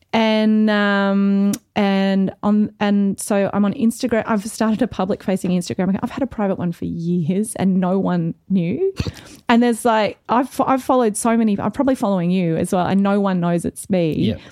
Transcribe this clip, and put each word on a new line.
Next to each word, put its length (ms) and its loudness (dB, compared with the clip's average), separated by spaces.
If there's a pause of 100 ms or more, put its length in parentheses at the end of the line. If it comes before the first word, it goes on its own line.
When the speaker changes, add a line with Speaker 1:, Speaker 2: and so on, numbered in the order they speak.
(160)
Speaker 1:
And, 540 2
um, 840 2 (220)
and 560 2 (120)
on, 360 2
and 400 0
so 320 0
I'm 140 0
on 80 0
Instagram. 540 0
I've 180 -2
started 380 -2
a 40 0
public 360 -4
facing 260 -2
Instagram 400 -2
account. 140 -2
I've 80 -6
had 100 -6
a 60 0
private 320 -2
one 120 -2
for 140 -8
years 720 -2
and 240 2
no 200 0
one 340 0 (160)
knew. 480 0
<laughs> 60 -8 (460)
And 120 4
there's, 240 0
like, 320 2 (120)
I've, 320 0
I've 200 0
followed 340 2
so 220 0
many, 220 0
I'm 140 -2
probably 220 0
following 360 0
you 240 0
as 160 -2
well, 160 0
and 160 2
no 160 2
one 220 0
knows 240 0
it's 220 -8
me. 260 0
Speaker 2:
Yeah. 240 -2 (140)